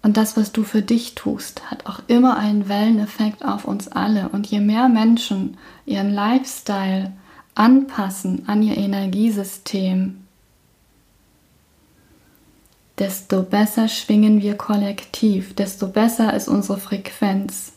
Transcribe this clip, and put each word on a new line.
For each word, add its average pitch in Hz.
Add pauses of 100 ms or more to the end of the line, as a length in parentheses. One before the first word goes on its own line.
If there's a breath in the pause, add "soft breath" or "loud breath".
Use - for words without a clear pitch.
Und 214
das, 214
was 214
du 220
für 214
dich 233
tust, -
hat -
auch -
immer 247
einen 208
Welleneffekt 214
auf 202
uns 202
alle. 202
Und 202
je 208
mehr 220
Menschen 226 (300 loud breath)
ihren 202
Lifestyle 202 (420 loud breath)
anpassen 214
an 208
ihr 214
Energiesystem, 196 (2750 soft breath)
desto 190
besser 214
schwingen 214
wir 202
kollektiv, 202
desto 190
besser 220
ist 196
unsere 196
Frequenz. 196